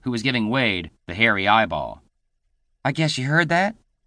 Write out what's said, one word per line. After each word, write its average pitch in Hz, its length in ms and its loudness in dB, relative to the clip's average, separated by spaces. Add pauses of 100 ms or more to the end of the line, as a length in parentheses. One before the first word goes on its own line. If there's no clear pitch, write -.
who 127 100 -6
was 117 120 -4
giving 120 260 0
Wade 107 420 0 (160)
the 87 80 -10
hairy 104 320 2
eyeball. 82 540 0 (840)
"I 139 60 0
guess 151 260 -2
you 127 80 -4
heard 156 240 2
that?" 190 260 0 (320)